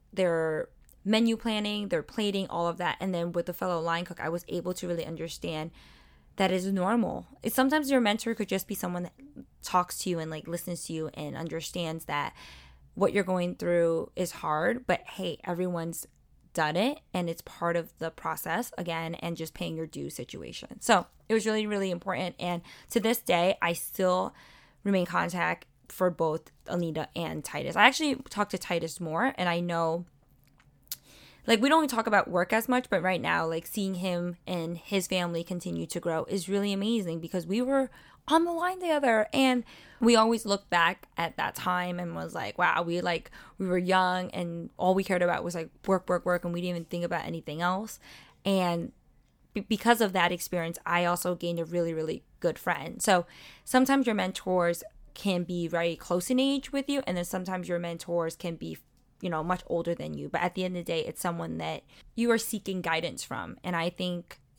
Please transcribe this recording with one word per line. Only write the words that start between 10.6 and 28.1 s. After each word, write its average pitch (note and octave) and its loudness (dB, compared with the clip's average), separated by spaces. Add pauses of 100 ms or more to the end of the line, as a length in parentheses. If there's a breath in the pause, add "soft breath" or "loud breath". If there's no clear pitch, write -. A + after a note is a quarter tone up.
to D#3+ -6
you D#3 -4
and D3 -8
understands D#3+ -6
that D3 -4 (600 loud breath)
what F3+ 2
you're G3+ 4
going F3+ 0
through E3+ 2
is F3 -2
hard, F3 0
but - 0
hey, F3+ -8
everyone's E3+ -4 (480)
done D#3 2
it A#3+ 2 (120)
and F3 0
it's E3 -6
part E3+ 0
of E3 -2
the E3 -4
process E3 -4
again, E3 -4
and E3+ -6
just D#3+ -8
paying D#3+ -6
your D#3+ -4
due C#3+ -8
situation. - -12
So G3 4 (240)
it A3 4
was G#3 4
really, G#3+ 0
really G3 0
important. F3 -2
And F3 -2 (260 loud breath)
to A#3 2
this A3+ 2
day, F3+ 4
I E3+ 0
still F#3 0 (500 loud breath)
remain G3 2
contact F3 -2 (220)
for F#3 2
both D#3+ -2 (160)
Anita D#3+ -2
and D#3+ -6
Titus. D3 -4
I G#3 8
actually C#4 2 (140)